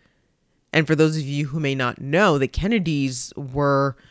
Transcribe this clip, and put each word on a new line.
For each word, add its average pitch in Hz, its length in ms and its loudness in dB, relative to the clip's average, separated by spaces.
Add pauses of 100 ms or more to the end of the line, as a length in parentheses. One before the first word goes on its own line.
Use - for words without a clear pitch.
(720)
And 151 140 2
for 160 80 2
those 156 220 2
of 151 60 -4
you 143 240 -4
who 147 120 -6
may 139 160 -2
not 123 240 -4
know, 151 380 2
the 131 100 0
Kennedys 151 880 -2
were 139 600 0 (160)